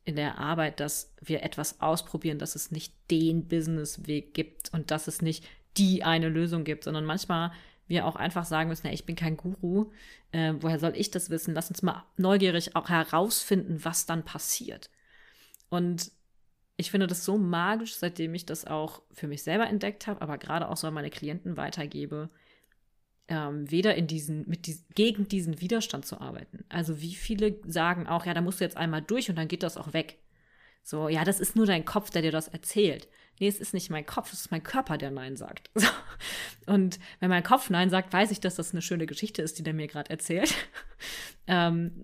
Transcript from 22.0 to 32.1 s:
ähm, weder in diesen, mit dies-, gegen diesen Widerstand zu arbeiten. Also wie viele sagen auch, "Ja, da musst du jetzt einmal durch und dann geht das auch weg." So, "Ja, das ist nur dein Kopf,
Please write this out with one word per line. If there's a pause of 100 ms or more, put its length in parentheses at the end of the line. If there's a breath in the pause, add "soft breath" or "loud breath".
ähm,
weder
in
diesen,
mit
dies-, (100)
gegen
diesen
Widerstand
zu
arbeiten.
Also
wie
viele
sagen
auch,
"Ja,
da
musst
du
jetzt
einmal
durch
und
dann
geht
das
auch
weg." (640 soft breath)
So,
"Ja,
das
ist
nur
dein
Kopf,